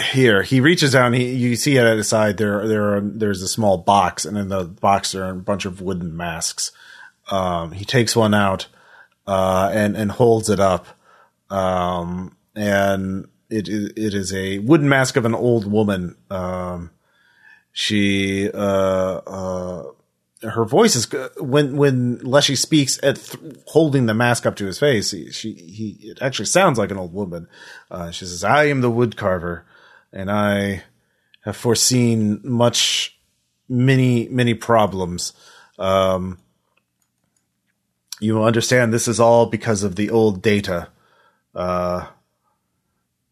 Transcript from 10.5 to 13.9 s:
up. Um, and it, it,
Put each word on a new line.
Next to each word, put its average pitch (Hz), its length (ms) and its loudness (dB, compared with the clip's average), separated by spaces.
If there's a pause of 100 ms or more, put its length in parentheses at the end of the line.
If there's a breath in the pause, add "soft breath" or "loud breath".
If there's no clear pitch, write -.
up. 95 260 2 (640 soft breath)
Um, 90 840 -2 (180)
and 98 720 0 (240)
it, 107 180 -4
it, 104 280 -6